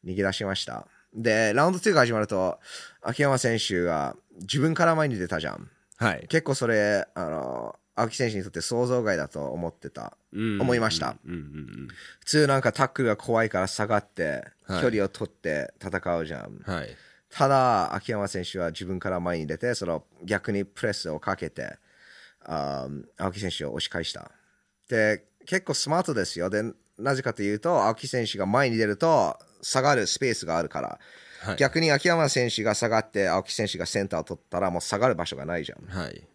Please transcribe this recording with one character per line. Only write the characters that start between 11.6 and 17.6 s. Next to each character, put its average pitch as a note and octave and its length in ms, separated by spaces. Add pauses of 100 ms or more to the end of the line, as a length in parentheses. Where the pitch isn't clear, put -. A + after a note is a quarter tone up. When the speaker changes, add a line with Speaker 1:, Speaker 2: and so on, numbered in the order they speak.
Speaker 2:
ん。 B1+ 40 (320)
Speaker 1:
普 - 60
通 D3+ 200
な C3+ 120
ん - 20
か A#2 120
タ C#3 120
ッ B2+ 40
ク - 140
ル A#2 60
が G#2 80
怖 A2+ 280
い A2 60
か F#2 100
ら F#2+ 60
下 G#2 200
が G#2+ 120
っ - 80
て、 D2 380 (200)
Speaker 2:
は F#2+ 140
い。 - 40
Speaker 1:
距 B2 80
離 G#2+ 140
を G2 40
取 - 200
っ - 40
て D2+ 500
戦 F2+ 340
う D#2+ 100
じ D#2 80
ゃ B1+ 40
ん。 G1+ 260
Speaker 2:
は F2 200
い。 - 40 (400)
Speaker 1:
た C#3 200
だ、 B2 460